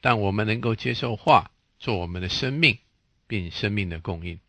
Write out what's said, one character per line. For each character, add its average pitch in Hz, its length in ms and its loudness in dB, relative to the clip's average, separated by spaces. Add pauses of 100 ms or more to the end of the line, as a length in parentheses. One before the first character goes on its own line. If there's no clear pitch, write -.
但 120 180 2
我 98 140 2
们 104 140 0
能 110 140 0
够 117 140 0
接 120 200 -4
受 117 200 -4
话 113 380 4 (260)
做 107 200 -2
我 87 80 -4
们 87 140 -6
的 92 80 -4
生 131 260 -4
命， 143 240 4 (500)
并 90 240 -4
生 - 180 -2
命 101 180 -2
的 82 120 -8
供 85 260 -8
应。 85 220 -10